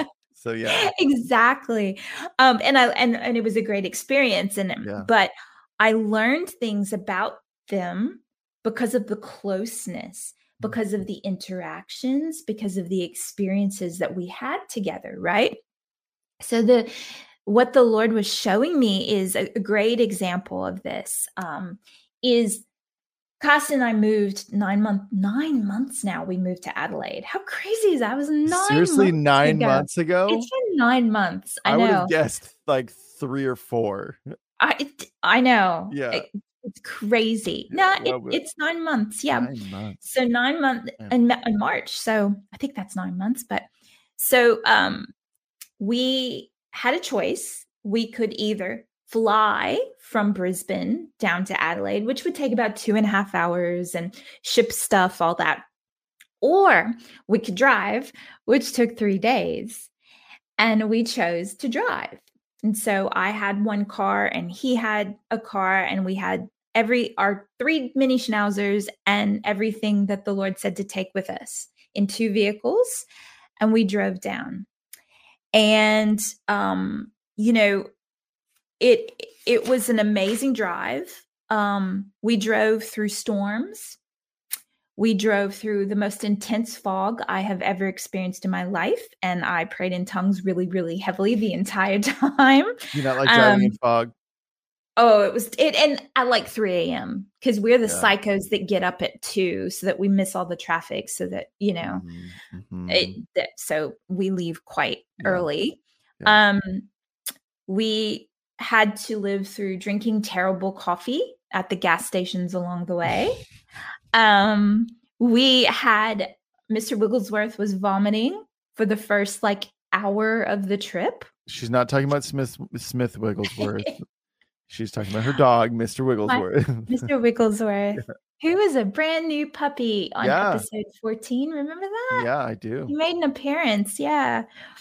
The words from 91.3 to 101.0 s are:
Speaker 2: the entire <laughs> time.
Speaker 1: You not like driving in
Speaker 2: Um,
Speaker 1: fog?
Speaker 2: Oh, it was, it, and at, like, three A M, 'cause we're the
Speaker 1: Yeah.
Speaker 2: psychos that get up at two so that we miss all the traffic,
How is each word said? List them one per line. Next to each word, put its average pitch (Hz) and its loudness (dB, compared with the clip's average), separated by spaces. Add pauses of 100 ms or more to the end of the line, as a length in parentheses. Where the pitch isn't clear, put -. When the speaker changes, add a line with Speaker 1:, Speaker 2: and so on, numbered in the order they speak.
Speaker 2:
the 208 0
entire 196 0
<laughs> - -
time. 269 4 (280)
Speaker 1:
You 143 -2
not 131 0
like 139 4
driving 208 8
in 202 2
Speaker 2:
Um, 202 -10
Speaker 1:
fog? 117 2 (840)
Speaker 2:
Oh, 220 8
it 196 0
was, 240 -2 (100)
it, 294 4
and 294 4 (160)
at, 254 2
like, 233 2
three 202 -2
A 170 0
M, - -6 (160)
'cause 208 2
we're 233 6
the 226 4
Speaker 1:
Yeah. 208 4
Speaker 2:
psychos 196 -2
that 196 -2
get 185 0
up 180 -2
at - -6
two 190 -2
so - -8
that 190 0
we 196 0
miss 190 2
all 180 -4
the 175 -8
traffic, - -6